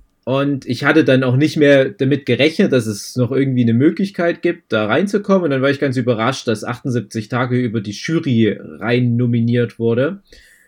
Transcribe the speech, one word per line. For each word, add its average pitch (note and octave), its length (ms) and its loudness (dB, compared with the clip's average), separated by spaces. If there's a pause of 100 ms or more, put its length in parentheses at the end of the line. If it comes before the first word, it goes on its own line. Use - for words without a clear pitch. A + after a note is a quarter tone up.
(240)
Und C#3 420 -2
ich B2+ 180 -4
hatte D3+ 180 4
dann C3 220 2
auch B2 120 2
nicht D3+ 200 0
mehr C#3+ 320 6
damit C3 380 -2
gerechnet, C#3 460 2
dass A#2+ 140 2
es - 300 -8
noch B2 160 0
irgendwie C3 300 0
eine A2+ 120 2
Möglichkeit E3+ 680 0
gibt, E3+ 300 -4
da G#2+ 140 0
reinzukommen. G3 580 0
Und D3 60 0
dann C3+ 120 0
war C#3 80 2
ich C3+ 100 -2
ganz C3+ 160 -2
überrascht, A#2+ 500 -2
dass G#2+ 160 -2
achtundsiebzig A2+ 640 -6
Tage B2 300 -2
über A#2 220 -2
die G#2 120 -8
Jury A#2+ 680 0
rein A#2 560 -2
nominiert A#2+ 600 0
wurde. B2 440 -2 (460)